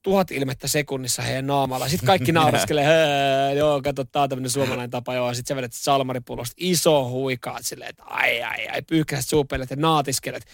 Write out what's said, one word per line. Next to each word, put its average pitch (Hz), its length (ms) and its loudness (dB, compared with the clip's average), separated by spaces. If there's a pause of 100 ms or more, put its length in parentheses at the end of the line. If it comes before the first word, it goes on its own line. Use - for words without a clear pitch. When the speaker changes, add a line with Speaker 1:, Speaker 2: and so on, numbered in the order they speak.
Speaker 1:
tuhat 190 300 2
ilmettä 131 360 -4
sekunnissa 131 540 -2
heidän 127 260 -4
naamalla. 131 420 0
Sit 175 160 -2
kaikki 180 300 4
Speaker 2:
<laughs> 165 60 6
Speaker 1:
naureskelee, 143 440 4
"Hää, 139 680 4
joo, 147 280 2
kato, 139 220 -2
tää 143 180 -2
on 139 80 2
tämmönen 131 200 -4
suomalainen 123 400 -2
tapa, 123 240 -6
joo." 123 200 0
Sit 123 140 -6
sä 143 80 -4
vedät 123 180 -6
salmaripullosta 127 840 -2
iso 156 520 2
huikaat 127 560 -6
silleen, 127 240 -10
että - 160 -18
ai, 120 380 0
ai, 113 240 -6
ai, 127 140 -6
pyyhkäiset 147 480 -2
suupellet 135 400 0
ja 135 60 -8
naatiskelet. 139 800 0